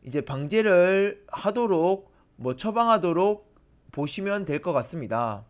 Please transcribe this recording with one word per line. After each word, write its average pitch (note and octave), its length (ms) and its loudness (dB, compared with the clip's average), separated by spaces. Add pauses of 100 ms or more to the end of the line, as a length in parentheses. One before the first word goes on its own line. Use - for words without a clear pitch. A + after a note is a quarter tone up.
이제 C3+ 160 -4
방제를 F#3 1080 2
하도록, G3 840 0 (240)
뭐 B2+ 180 -4
처방하도록 G#3 1000 0 (380)
보시면 G3 520 -4
될 D3+ 160 -4
것 F3 120 -4
같습니다. A#2 760 -2